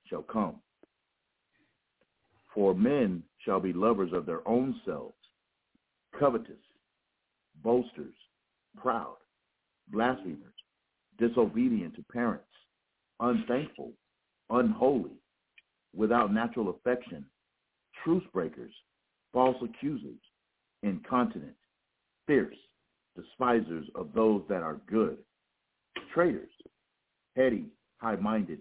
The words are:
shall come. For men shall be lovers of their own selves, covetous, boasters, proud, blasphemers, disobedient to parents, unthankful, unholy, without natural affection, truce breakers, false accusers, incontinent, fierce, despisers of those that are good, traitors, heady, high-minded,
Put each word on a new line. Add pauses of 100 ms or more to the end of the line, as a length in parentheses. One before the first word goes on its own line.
shall
come. (2000)
For
men (220)
shall
be
lovers
of
their
own
selves, (1040)
covetous, (1080)
boasters, (640)
proud, (720)
blasphemers, (680)
disobedient
to
parents, (760)
unthankful, (580)
unholy, (760)
without
natural
affection, (800)
truce (100)
breakers, (600)
false
accusers, (640)
incontinent, (720)
fierce, (580)
despisers
of
those
that
are
good, (960)
traitors, (840)
heady, (320)
high-minded,